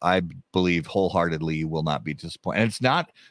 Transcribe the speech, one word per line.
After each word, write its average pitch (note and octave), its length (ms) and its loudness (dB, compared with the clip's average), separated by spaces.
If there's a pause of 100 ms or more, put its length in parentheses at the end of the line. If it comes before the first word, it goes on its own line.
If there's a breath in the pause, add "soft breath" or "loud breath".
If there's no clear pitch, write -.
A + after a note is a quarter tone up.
I F#2 180 4
b-, E2+ 160 -6 (160)
believe F2 340 2
wholeheartedly E2+ 720 0
you D#2 100 -2
will D#2 160 -2
not D2+ 220 -2
be D2+ 100 -6
disappointed. - 460 -4
And A2+ 80 4
it's - 120 -6
not, C#3 300 2 (200 soft breath)